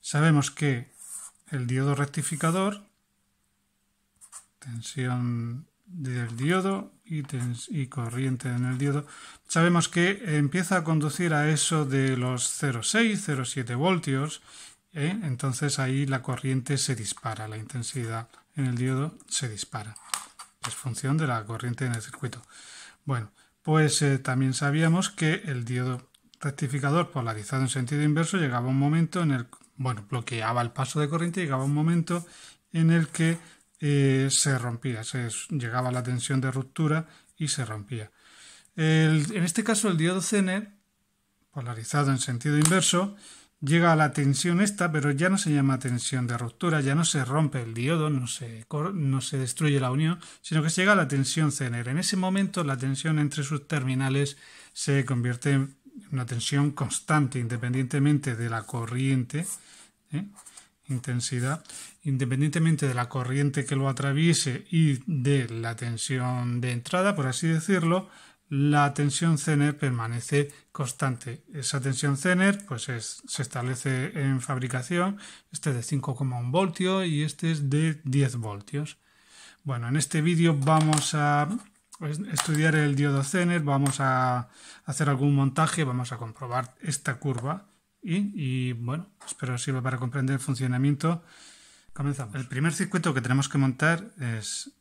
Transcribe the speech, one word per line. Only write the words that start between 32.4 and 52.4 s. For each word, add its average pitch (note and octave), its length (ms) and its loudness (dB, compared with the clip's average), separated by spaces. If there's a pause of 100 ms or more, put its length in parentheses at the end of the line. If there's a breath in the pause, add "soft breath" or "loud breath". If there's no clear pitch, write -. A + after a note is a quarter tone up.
en E3 180 6
el E3 180 4
que, E3 280 0 (480 loud breath)
eh, C#3 460 4
se C#3 300 2
rompía, A#2 420 -4
se A#2+ 240 -6
s-, - 240 -8
llegaba B2+ 380 -2
a B2 40 -2
la B2 120 -2
tensión B2+ 360 0
de C3 120 0
ruptura D3+ 560 -2 (280 loud breath)
y D3+ 120 -4
se C3+ 160 -4
rompía. A2 480 -10 (640 loud breath)
El, D#3 580 4
en F3 80 0
este F3+ 220 0
caso G#3+ 240 0
el F3+ 80 2
diodo F3 260 0
Zener, G3 480 0 (800)
polarizado B2 640 0
en C3 80 2
sentido C3+ 360 0
inverso, F3+ 600 4 (440 loud breath)
llega E3+ 320 4
a D#3+ 40 6
la D3+ 160 4
tensión D#3 480 2
esta, G3+ 320 0
pero D3 180 2
ya D#3 200 2
no G3 60 4
se D#3 160 2
llama C3+ 280 4
tensión B2 480 -2
de A#2+ 100 -2
ruptura, D#3 420 0
ya C3+ 140 2
no E3 100 4
se D3 200 2
rompe C#3 360 0
el A2+ 140 -8
diodo, D3+ 340 0
no B2+ 200 -2
se A2+ 400 -10
cor-, E3 260 -4
no C3+ 260 0
se C3+ 180 -6
destruye C#3 420 0
la B2+ 100 0
unión, D#3+ 300 0 (220 loud breath)
sino D#3 200 0
que D#3+ 80 0
se F3+ 120 0
llega G3+ 100 6
a - 20 8
la E3 140 2
tensión C#3 420 0
Zener. A#2+ 380 -4
En C3+ 100 -2
ese F#3+ 180 0
momento F#3+ 460 0